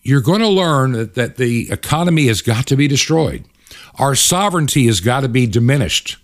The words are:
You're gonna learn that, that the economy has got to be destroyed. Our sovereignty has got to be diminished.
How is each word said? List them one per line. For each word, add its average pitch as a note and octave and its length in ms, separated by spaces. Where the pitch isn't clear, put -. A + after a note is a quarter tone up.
You're C3+ 220
gonna G3+ 260
learn D#3 440
that, A2+ 240
that A#2+ 200
the A#2 340
economy D#3 580
has G#2+ 120
got A#2+ 280
to C3+ 80
be C#3+ 120
destroyed. C#3 560
Our C#3 180
sovereignty F3 720
has G#2+ 140
got B2 200
to C3+ 80
be B2 180
diminished. A#2 760